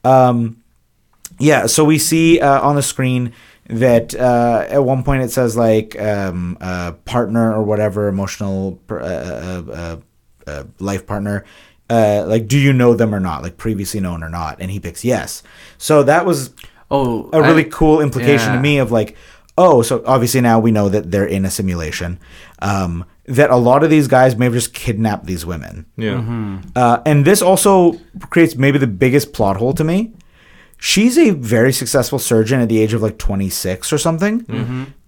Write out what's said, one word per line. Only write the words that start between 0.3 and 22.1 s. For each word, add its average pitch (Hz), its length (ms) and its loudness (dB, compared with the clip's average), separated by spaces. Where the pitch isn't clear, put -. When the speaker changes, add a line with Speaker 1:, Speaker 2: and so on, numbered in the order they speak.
Speaker 1:
yeah, 135 280 2
so 156 180 2
we 156 140 4
see, 165 420 2
uh, 139 200 2
on 143 160 0
the 139 60 0
screen 127 500 -4
that, 117 460 2
uh, 120 540 0
at 139 160 0
one 131 200 0
point 135 180 -2
it 120 80 -4
says, 117 260 -2
like, 110 440 0
um, 95 600 -4
uh, 90 320 -8
partner 113 480 -2
or 110 80 -2
whatever, 104 460 -2
emotional 95 800 -6
per-, 90 140 -10
uh, 82 720 -10
uh, - 0 -
uh, 82 240 -10
uh, 71 140 -12
life 98 260 -8
partner, 101 380 -6
uh, 104 380 2
like, 110 220 0
"Do 135 100 2
you 139 140 4
know 123 220 4
them 110 200 0
or 98 60 -2
not? 80 220 -4
Like, 85 140 -12
previously 101 440 -6
known 85 240 -6
or 80 40 -12
not?" 82 320 -8
And 95 100 -8
he 101 100 -8
picks 85 240 -14
yes. 113 380 -4
So 151 240 4
that 160 240 2
was 139 240 -2
Speaker 2:
Oh, 123 420 -2
Speaker 1:
a 160 80 4
really 156 260 4
Speaker 2:
I, - 20 -14
Speaker 1:
cool 156 320 2
implication 131 480 0
to 107 60 0
Speaker 2:
yeah. 123 60 -2
Speaker 1:
me 143 180 0
of, 117 120 0
like, 110 260 -2
oh, 160 260 6
so 117 220 -2
obviously 123 360 2
now 117 180 4
we 113 140 2
know 104 160 2
that 92 240 -2
they're 101 140 0
in 95 180 -2
a 92 60 -2
simulation, 87 680 -6